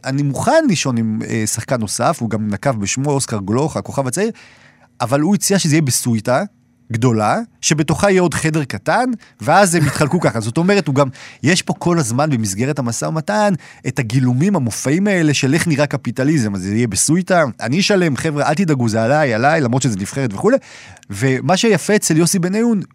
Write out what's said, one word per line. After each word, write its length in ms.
"אני 180
מוכן 460
לישון 280
עם, 220
אה, 180
שחקן 340
נוסף", 400
הוא 100
גם 180
נקב 220
בשמו, 300
אוסקר 340
גלוך, 320
הכוכב 300
הצעיר, 240
אבל 200
הוא 140
הציע 240
שזה 160
יהיה 80
בסוויטה, 600
גדולה, 460
שבתוכה 500
יהיה 120
עוד 120
חדר 300
קטן, 460
ואז 340
הם 120
יתחלקו 360
<laughs> 40
ככה. 140
זאת 180
אומרת, 280
הוא 80
גם, 140
יש 200
פה 100
כל 260
הזמן 320
במסגרת 480
המשא 260
ומתן, 500
את 100
הגילומים, 580
המופעים 500
האלה 280
של 200
איך 120
נראה 200
קפיטליזם. 680
אז 80
זה 120
יהיה 120
בסוויטה, 580
אני 200
אשלם, 360
חבר'ה, 320
אל 60
תדאגו, 340
זה 140
עליי, 320
עליי, 260
למרות 220
שזה 140
נבחרת 380
וכולי. 220
ומה 460
שיפה 400
אצל 200
יוסי 220
בניון, 420